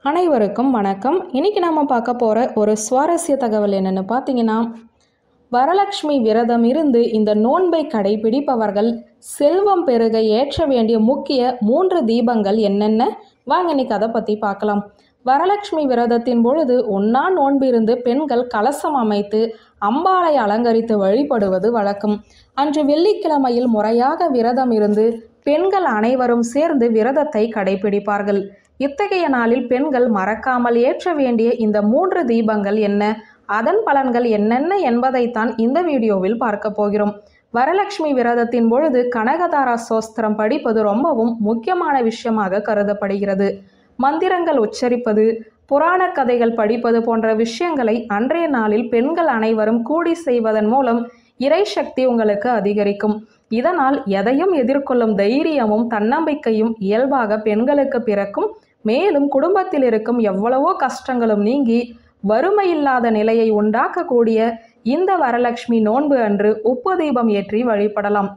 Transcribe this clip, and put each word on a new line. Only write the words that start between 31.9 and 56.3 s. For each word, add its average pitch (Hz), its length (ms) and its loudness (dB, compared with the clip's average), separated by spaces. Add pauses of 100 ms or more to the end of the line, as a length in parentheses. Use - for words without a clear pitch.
மூன்று 359 300 0 (100)
தீபங்கள் 214 440 0 (120)
என்ன, 202 160 0 (540)
அதன் 311 280 0
பலன்கள் 254 420 0 (100)
என்னென்ன 254 380 0 (140)
என்பதைத்தான் 240 600 0 (120)
இந்த 269 240 2
வீடியோவில் 220 560 0
பார்க்க 208 260 -2 (100)
போகிறோம். 208 340 0 (440)
வரலட்சுமி 330 600 0
விரதத்தின் 233 540 0
பொழுது 262 280 2 (160)
கனகதாரா 277 600 0 (100)
ஸ்தோத்திரம் 220 560 -2
படிப்பது 226 480 0
ரொம்பவும் 240 420 0 (160)
முக்கியமான 302 480 -2 (140)
விஷயமாக 214 580 -2
கருதப்படுகிறது. 202 800 -2 (580)
மந்திரங்கள் 330 600 0
உச்சரிப்பது, 233 600 0 (460)
புராண 330 300 2 (180)
கதைகள் 240 400 0
படிப்பது 233 480 0
போன்ற 220 260 0 (100)
விஷயங்களை 247 520 -2 (220)
அன்றைய 302 280 0 (120)
நாளில் 220 360 0
பெண்கள் 302 440 0
அனைவரும் 220 520 0
கூடி 330 260 0 (120)
செய்வதன் 220 480 0
மூலம் 240 260 2 (460)
இறை 339 160 4 (100)
சக்தி 277 380 -2
உங்களுக்கு 220 480 0
அதிகரிக்கும். 202 580 0 (400)
இதனால் 277 400 0 (220)
எதையும் 277 420 2
எதிர்கொள்ளும் 240 600 0
தைரியமும் 240 600 2 (100)
தன்னம்பிக்கையும் 233 760 0 (160)